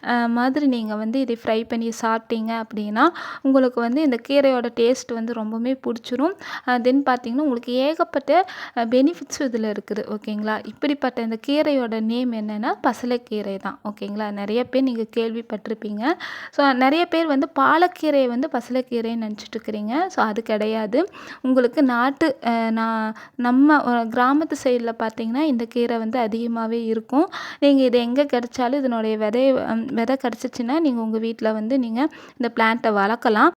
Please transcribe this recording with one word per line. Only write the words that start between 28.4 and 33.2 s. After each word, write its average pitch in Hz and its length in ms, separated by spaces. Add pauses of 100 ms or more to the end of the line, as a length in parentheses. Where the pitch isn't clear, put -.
இதனுடைய 226 440
விதைய, 247 480
அம், 226 200
விதை 226 380
கிடைச்சிச்சுன்னா 247 560
நீங்க 254 220
உங்க 220 160
வீட்ல 226 340
வந்து 220 280
நீங்க 240 300 (280)
இந்த 233 180
பிளான்ட்டை 226 400
வளர்க்கலாம். 220 640